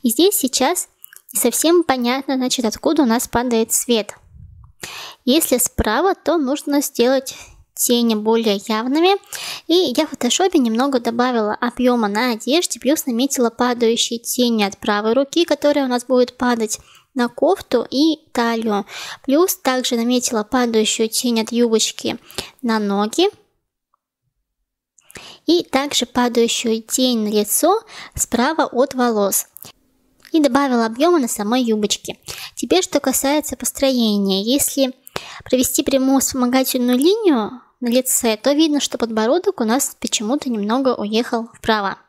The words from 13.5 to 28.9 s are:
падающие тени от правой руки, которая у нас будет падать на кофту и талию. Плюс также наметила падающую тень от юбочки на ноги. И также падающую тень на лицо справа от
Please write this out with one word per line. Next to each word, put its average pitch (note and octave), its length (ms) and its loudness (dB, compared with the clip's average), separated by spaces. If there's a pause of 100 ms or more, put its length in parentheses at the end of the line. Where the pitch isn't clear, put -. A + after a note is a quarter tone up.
падающие A#3 720 0
тени A#3 420 0
от G3 160 -2
правой A3 360 0
руки, C#4 300 0
которая D4 420 0
у - 20 -4
нас B3 160 -2
будет B3 320 2
падать A#3+ 420 -2 (360)
на A#3+ 140 0
кофту C#4 640 0
и D4+ 280 2 (120)
талию. A3+ 560 -2 (380)
Плюс D#4+ 320 2
также B3+ 400 -2
наметила A#3+ 480 0
падающую A3+ 640 0
тень A3+ 320 0
от A3 100 -4
юбочки A#3 680 0 (420)
на A3+ 180 -2
ноги. G#3 500 0 (2250)
И E4+ 200 2
также C#4 420 -2
падающую A#3 760 0
тень B3 420 0
на G#3 40 -2
лицо B3+ 520 2 (340)
справа D4 500 0
от C4+ 300 0